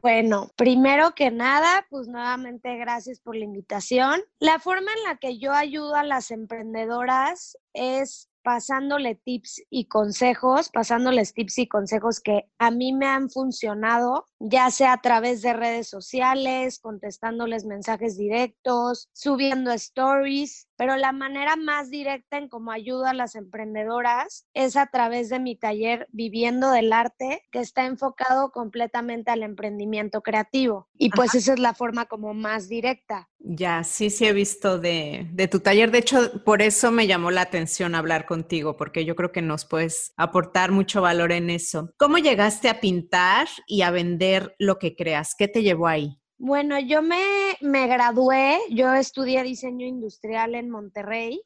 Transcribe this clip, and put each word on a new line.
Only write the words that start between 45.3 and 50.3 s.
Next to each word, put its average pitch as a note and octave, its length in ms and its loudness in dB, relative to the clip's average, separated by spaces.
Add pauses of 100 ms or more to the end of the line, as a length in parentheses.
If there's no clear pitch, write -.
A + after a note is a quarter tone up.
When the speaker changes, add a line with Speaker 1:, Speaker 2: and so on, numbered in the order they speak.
Speaker 2:
¿Qué G3+ 100 2
te A3 140 0
llevó E3+ 240 2
ahí? D3+ 340 -2 (180)
Speaker 1:
Bueno, C#4+ 420 0
yo C#4+ 220 2
me, F4 200 0 (380)
me C#4 260 2
gradué, B3+ 720 4 (100)
yo B3+ 240 2
estudié C4 500 0
diseño B3+ 440 -8
industrial A3+ 680 -6